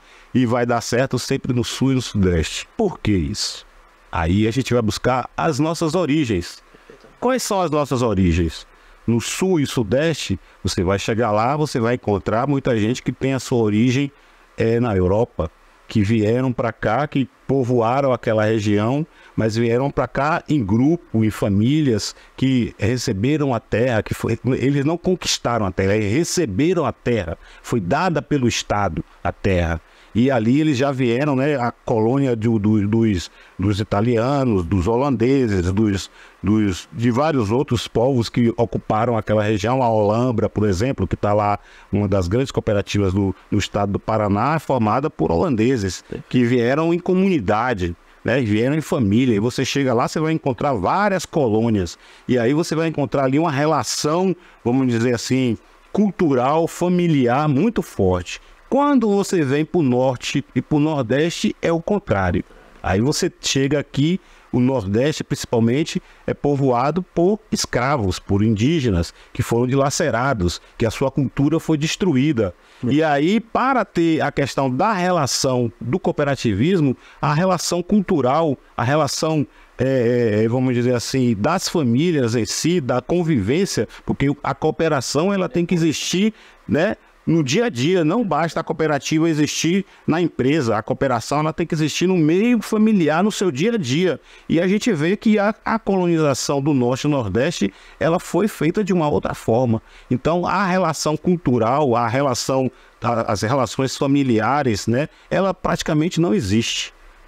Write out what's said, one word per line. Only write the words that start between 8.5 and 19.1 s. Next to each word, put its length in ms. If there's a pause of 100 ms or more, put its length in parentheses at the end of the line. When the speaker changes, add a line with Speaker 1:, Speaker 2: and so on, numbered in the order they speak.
Speaker 1:
No 140
Sul 400
e 40
Sudeste, 720 (240)
você 220
vai 160
chegar 320
lá, 240
você 240
vai 160
encontrar 500
muita 320
gente 240
que 120
tem 200
a 60
sua 200
origem, 520 (440)
é, 220
na 160
Europa, 560 (380)
que 140
vieram 500
pra 220
cá, 340
que 220 (180)
povoaram 640
aquela 320
região, 640 (300)